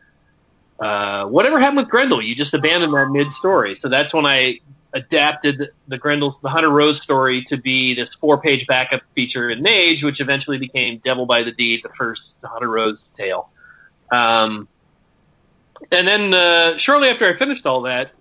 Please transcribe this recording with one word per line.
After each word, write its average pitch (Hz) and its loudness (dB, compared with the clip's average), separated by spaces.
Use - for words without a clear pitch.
uh, 101 -4
"Whatever 233 2
happened 277 2
with - -2
Grendel? 233 2
You 113 -4
just 143 -4
abandoned 156 0
that 139 0
mid-story." 143 0
So 135 -8
that's 143 0
when 156 0
I 131 0
adapted 143 -2
the 135 -10
Grendel, 147 -2
the 139 -8
Hunter 160 2
Rose 147 4
story 131 0
to 113 -4
be 127 0
this 120 -6
four-page 143 0
backup 127 0
feature 120 -4
in 113 -6
Mage, 170 2
which 143 -2
eventually 139 -4
became 123 -6
Devil 127 -2
by 120 2
the 117 -6
Deed, 117 -2
the 113 -14
first - -10
Hunter 117 -8
Rose 110 -4
tale. 92 -6
Um, 113 0
and 180 2
then, 202 2
uh, 170 4
shortly 277 4
after 233 2
I 175 2
finished 269 -2
all 131 0
that, 127 -4